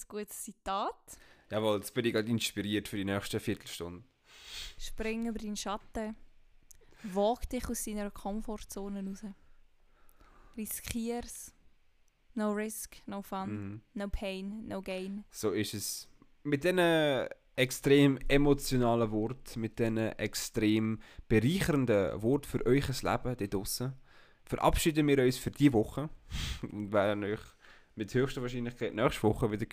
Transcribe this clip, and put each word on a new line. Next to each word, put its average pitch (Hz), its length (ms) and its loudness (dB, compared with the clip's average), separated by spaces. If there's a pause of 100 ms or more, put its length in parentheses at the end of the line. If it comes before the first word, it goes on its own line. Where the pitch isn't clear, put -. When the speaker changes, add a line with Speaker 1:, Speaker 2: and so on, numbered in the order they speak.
Speaker 1:
gutes 208 340 -10
Zitat. 208 760 -8 (340)
Speaker 2:
Jawohl, 107 260 2
jetzt - 180 -8
bin 123 100 0
ich 117 80 0
gerade 110 160 0
inspiriert 104 600 -2
für - 80 -8
die 98 80 -2
nächste 101 360 -2
Viertelstunde. 87 640 -8 (720)
Speaker 1:
Spring 226 480 -6
über 214 120 -6
deinen 208 180 -8
Schatten. 220 600 -6 (840)
Wag 202 480 0
dich 247 180 -4
aus 240 160 -4
deiner 208 260 -6
Komfortzone 202 960 -8
raus. 196 180 -10 (1300)
Riskier's. 233 960 -8 (840)
No 214 180 -2
risk, 214 440 -6 (100)
no 202 160 -8
fun, 190 300 -8
Speaker 2:
Mhm. 113 280 -8 (140)
Speaker 1:
no 202 140 -6
pain, 196 600 -6
no 196 140 -6
gain. 190 480 -8
Speaker 2:
So - 200 -4
ist 104 240 -2
es. - 340 -8 (340)
Mit 147 220 0
diesen 165 640 4 (280)
extrem 139 600 6 (100)
emotionalen 131 800 4
Worten, 113 500 -4
mit 110 180 -4
diesen 113 200 0
extrem 110 1000 0 (280)
bereichernden 113 920 4
Worten 139 260 2
für - 180 -2
euch 139 200 4 (160)
Leben 120 340 0
dort 98 180 -4
draussen, 117 380 -4 (520)
verabschieden 151 640 4
wir 135 140 6
uns 127 160 6
für - 120 -6
diese 143 220 6
Woche 123 360 2 (220)
<laughs> - 320 -4 (100)
und 104 200 -6
werden 104 320 4
euch 104 160 -2 (560)
mit 110 180 -4
höchster 131 280 0
Wahrscheinlichkeit 120 520 -4
nächste 127 300 0
Woche 107 260 4
wieder 104 220 -2